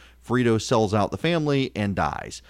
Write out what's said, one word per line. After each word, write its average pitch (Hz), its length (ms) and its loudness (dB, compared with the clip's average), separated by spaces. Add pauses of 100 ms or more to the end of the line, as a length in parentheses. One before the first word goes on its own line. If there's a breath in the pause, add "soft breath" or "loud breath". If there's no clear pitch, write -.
(260 soft breath)
Frito 117 340 2
sells 110 320 2
out 104 200 2
the - 40 -6
family 147 600 0
and 104 180 -2
dies. 76 560 -4